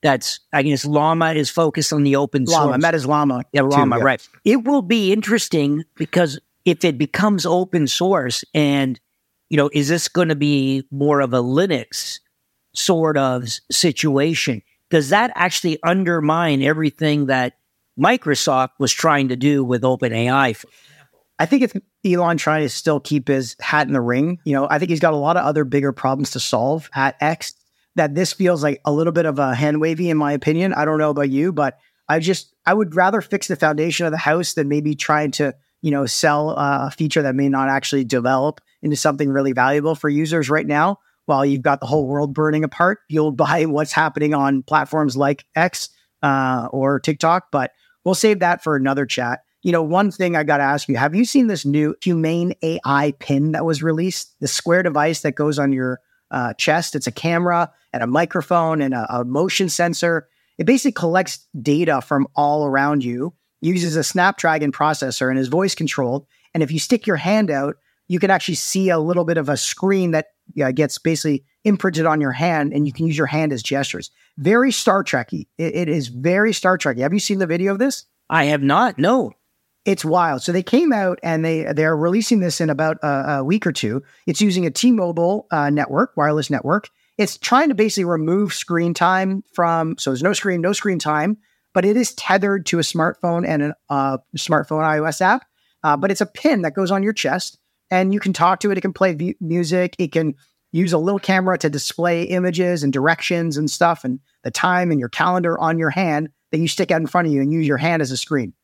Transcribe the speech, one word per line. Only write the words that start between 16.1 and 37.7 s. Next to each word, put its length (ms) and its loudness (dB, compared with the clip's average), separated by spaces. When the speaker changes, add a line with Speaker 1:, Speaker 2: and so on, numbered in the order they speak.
Speaker 1:
everything 640 0
that 280 0
Microsoft 800 2
was 140 0
trying 380 2
to 60 -2
do 280 2
with 200 -2
Open 300 0
A 160 0
I, 240 2
for 140 -12
example? 580 -20
Speaker 2:
I 80 2
think 160 4
it's 100 -2
Elon 320 2
trying 240 0
to 80 0
still 300 0
keep 280 -2
his 320 -2
hat 280 0
in 60 -2
the 80 2
ring. 420 0
You 100 -2
know, 160 0
I 80 2
think 140 -2
he's 80 0
got 140 2
a 40 0
lot 200 0
of 80 0
other 180 0
bigger 280 0
problems 400 -2
to 80 -8
solve 540 -2
at 280 0
X, 340 -4
that 180 0
this 200 0
feels 280 2
like 220 -2
a 80 0
little 220 0
bit 120 2
of 140 -2
a 160 0
hand 240 0
wavy, 300 0
in 80 2
my 160 0
opinion. 400 0
I 100 0
don't 140 0
know 140 2
about 180 0
you, 240 0
but 260 -2
I 100 2
just, 340 -4
I 80 4
would 200 0
rather 280 2
fix 260 -6
the 80 -2
foundation 500 0
of 60 0
the 60 -4
house 360 0
than 140 -2
maybe 280 -2
trying 360 0
to, 240 -2
you 100 0
know, 140 0
sell, 440 0
uh, 380 -2
a 40 -8
feature 300 -2
that 140 0
may 120 2
not 220 0
actually 340 -2